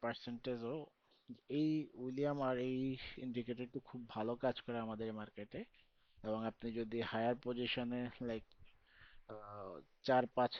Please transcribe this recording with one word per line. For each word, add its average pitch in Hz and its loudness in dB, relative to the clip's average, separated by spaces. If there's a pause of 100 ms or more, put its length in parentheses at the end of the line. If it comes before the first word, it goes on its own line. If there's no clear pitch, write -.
পার্সেন্টেজও, 120 -4 (640)
এই 151 4
উইলিয়াম 139 0
আর 127 4
এই 131 2 (200)
ইন্ডিকেটরটি 123 -2
খুব 123 -8
ভালো 113 0
কাজ 123 2
করে 120 -4
আমাদের 110 -2
মার্কেটে 107 -8 (600)
এবং 110 0
আপনি 113 -2
যদি 113 0
হায়ার 117 2
পজিশনে, 123 0 (120)
like, 113 -4 (840)
আহ, 104 -8 (240)
চার 127 8
পাঁচ 123 4